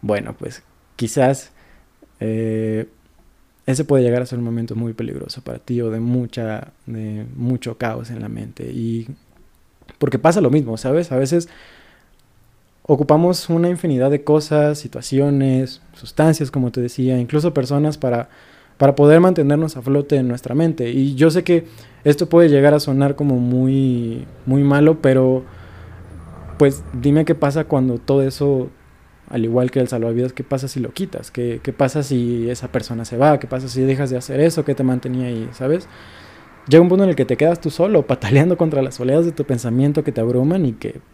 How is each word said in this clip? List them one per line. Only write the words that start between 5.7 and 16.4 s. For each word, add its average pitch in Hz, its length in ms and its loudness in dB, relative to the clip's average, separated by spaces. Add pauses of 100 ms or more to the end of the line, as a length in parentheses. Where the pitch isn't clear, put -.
o 117 80 -2
de 110 100 -6
mucha, 117 720 -4 (120)
de 110 400 -10 (100)
mucho 120 420 -4
caos 117 340 -8
en 113 100 -10
la 107 80 -10
mente. 117 420 -12
Y 113 360 -6 (920)
porque 131 220 -2
pasa 170 220 2
lo 127 100 2
mismo, 127 260 0
¿sabes? 156 340 -2
A 131 60 -2
veces 170 320 0 (1400)
ocupamos 151 640 2
una 170 200 2
infinidad 143 420 0
de 143 120 -2
cosas, 151 540 0
situaciones, 135 1040 -2 (120)
sustancias, 151 580 0